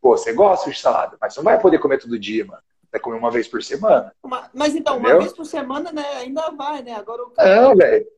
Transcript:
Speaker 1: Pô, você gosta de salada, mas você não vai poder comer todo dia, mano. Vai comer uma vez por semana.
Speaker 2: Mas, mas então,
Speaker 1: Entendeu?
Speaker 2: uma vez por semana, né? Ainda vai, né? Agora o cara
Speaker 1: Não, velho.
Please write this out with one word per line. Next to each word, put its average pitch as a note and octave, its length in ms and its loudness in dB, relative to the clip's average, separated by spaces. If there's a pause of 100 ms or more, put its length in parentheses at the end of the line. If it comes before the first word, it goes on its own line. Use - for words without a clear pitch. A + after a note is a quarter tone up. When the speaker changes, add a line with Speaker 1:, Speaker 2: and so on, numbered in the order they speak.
Speaker 1:
Pô, A#2+ 160 4
você A2+ 160 -6
gosta E3 380 2
de - 80 -12
salada, - 420 -2
mas G#2+ 140 -8
você C#3 60 -12
não D#3 40 -8
vai A3 160 2
poder D#3+ 180 2
comer C3+ 200 -2
todo A#2 200 -8
dia, G#2 260 -6
mano. - 180 -20 (280)
Vai A2+ 100 -8
comer A2+ 180 -10
uma A#2 120 -2
vez A#2 160 -2
por A2+ 160 -8
semana. - 600 0
Speaker 2:
Mas, B3+ 320 -12
mas C#4+ 200 -2
então, D4 200 -4
Speaker 1:
Entendeu? B3 220 2
Speaker 2:
uma C#4+ 60 6
vez - 120 -8
por E4 100 -16
semana, D4 480 -10
né? D4+ 120 -8 (160)
Ainda C#4+ 320 -8
vai, C#4+ 300 -10
né? A#3+ 120 -16
Agora A3 280 -14
o A#3+ 80 -16
cara G3+ 300 4
Speaker 1:
Não, B3+ 160 8
velho. C3+ 300 4 (120)